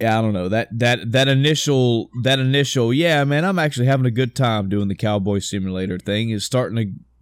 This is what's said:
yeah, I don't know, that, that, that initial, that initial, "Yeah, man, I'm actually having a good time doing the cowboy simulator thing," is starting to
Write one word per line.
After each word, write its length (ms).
yeah, 180
I 20
don't 120
know, 160
that, 180
that, 360
that 160
initial, 800
that 160
initial, 540
"Yeah, 300
man, 220
I'm 140
actually 260
having 220
a 40
good 240
time 320
doing 220
the 60
cowboy 440
simulator 580
thing," 340
is 120
starting 320
to 160